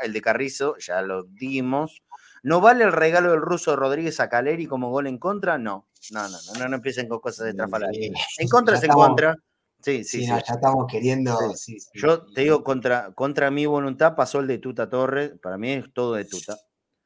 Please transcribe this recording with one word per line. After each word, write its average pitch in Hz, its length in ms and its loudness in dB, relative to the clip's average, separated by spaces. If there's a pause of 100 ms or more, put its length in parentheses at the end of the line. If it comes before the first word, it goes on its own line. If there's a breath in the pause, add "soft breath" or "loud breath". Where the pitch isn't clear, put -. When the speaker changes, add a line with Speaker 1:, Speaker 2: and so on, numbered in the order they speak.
Speaker 1:
el 110 120 -4
de 110 80 -6
Carrizo, 135 560 -2
ya 90 240 -4
lo 95 220 -6
dimos. 131 800 -6 (400 loud breath)
¿No 165 200 2
vale 240 220 8
el 190 80 4
regalo 170 400 4
del 156 100 4
ruso 170 340 0
Rodríguez 143 440 -2
a 117 100 -2
Caleri 147 360 0
como 127 240 -4
gol 139 180 -2
en 127 100 -8
contra? 175 400 -2
No, 104 300 -8 (240)
no, 107 100 -6
no, 101 80 -6
no, 87 280 -14
no, 127 120 -4
no 135 60 -4
empiecen 123 300 -6
con 113 140 -6
cosas 113 240 -8
Speaker 2:
Sí, 110 60 -4
Speaker 1:
estrafalarias. 104 680 -6 (120)
Speaker 2:
sí. - 120 -8
Speaker 1:
En 123 60 0
contra 233 280 4
Speaker 2:
Ya - 20 4
Speaker 1:
es 147 60 -2
en 151 60 4
Speaker 2:
estamos, 151 180 8
Speaker 1:
contra. 156 280 2 (440)
Sí, 135 220 -2
sí, - 20 -12
Speaker 2:
sí, 117 180 -6
Speaker 1:
sí, 120 60 -2
Speaker 2:
no, 120 100 2
Speaker 1:
sí. 113 100 -6
Speaker 2:
ya 120 60 -2
estamos 131 360 0
queriendo, 127 460 0
Speaker 1:
Sí. 117 200 -2
Speaker 2:
sí, 110 240 -16
sí, - 140 -20
Speaker 1:
Yo 151 220 4 (100)
Speaker 2:
sí. - 80 -20
Speaker 1:
te 135 60 0
digo, 147 240 4
contra, 123 500 0
contra 139 380 0
mi 147 120 0
voluntad 147 520 2
pasó 139 240 0
el 135 80 -2
de 123 100 -2
Tuta 117 320 -6
Torres, 131 500 -2
para 92 160 -8
mí 113 140 -4
es 135 220 -6
todo 123 220 -2
de 101 100 -4
Tuta. 95 320 -12 (500)